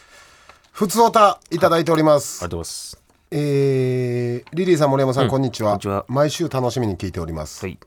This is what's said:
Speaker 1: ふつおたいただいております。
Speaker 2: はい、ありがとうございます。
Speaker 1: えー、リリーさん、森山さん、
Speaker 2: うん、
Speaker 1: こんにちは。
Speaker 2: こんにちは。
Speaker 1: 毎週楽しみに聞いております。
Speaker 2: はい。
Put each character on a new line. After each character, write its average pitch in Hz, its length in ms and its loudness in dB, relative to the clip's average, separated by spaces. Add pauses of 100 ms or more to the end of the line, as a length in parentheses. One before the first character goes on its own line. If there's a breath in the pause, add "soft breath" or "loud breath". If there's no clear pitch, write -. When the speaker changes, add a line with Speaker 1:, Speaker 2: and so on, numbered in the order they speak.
(720 loud breath)
Speaker 1:
ふ - 160 -2
つ 208 140 0
お 233 100 6
た 208 300 4 (100)
い 165 80 -2
た 180 100 4
だ 165 120 2
い 160 40 0
て 151 60 -2
お 165 60 2
り 156 80 4
ま 156 160 6
す。 - 240 -10
Speaker 2:
は - 0 -
い、 - 20 -4
あ - 0 -
り - 0 -
が - 40 -6
と 87 80 -8
う - 20 -
ご - 40 -8
ざ - 40 -14
い - 20 -14
ま - 60 -14
す。 - 260 -18 (300)
Speaker 1:
え 127 1120 0
ー、 - 100 -12
リ 185 100 0
リ 180 80 6
ー - 20 2
さ 147 100 4
ん、 135 40 4
森 135 100 2
山 135 140 2
さ 139 80 2
ん、 - 20 4
Speaker 2:
う - 20 2
ん、 107 40 0
Speaker 1:
こ 135 80 0
ん 135 40 0
に 127 80 -2
ち 110 140 -6
は。 104 60 2
Speaker 2:
こ 104 40 2
ん 101 40 -4
に - 40 -12
ち 101 60 -6
は。 98 180 -2
Speaker 1:
毎 143 240 0
週 160 180 -6
楽 127 220 -2
し - 80 -4
み 120 80 0
に 98 100 -2
聞 95 120 -6
い 85 40 -10
て - 60 -8
お 82 80 -6
り 82 60 -8
ま 78 140 -8
す。 - 200 -14
Speaker 2:
は - 20 -8
い。 82 80 -14 (100)